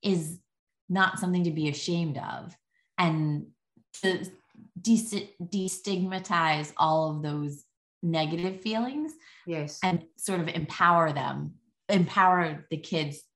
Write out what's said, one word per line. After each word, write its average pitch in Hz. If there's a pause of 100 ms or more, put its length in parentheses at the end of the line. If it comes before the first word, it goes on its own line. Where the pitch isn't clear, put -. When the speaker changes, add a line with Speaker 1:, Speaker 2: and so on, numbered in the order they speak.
Speaker 1:
is 175 (480)
not 190
something 180
to 170
be 151
ashamed 156
of, - (420)
and 156 (560)
to 185 (580)
de-, 202 (160)
destigmatize 180
all 156
of 147
those 147 (360)
negative 170
feelings 262 (340)
Speaker 2:
Yes. 151
Speaker 1:
and 180 (120)
sort 190
of 160
empower 165
them, 139 (340)
empower 180
the 160
kids 151 (140)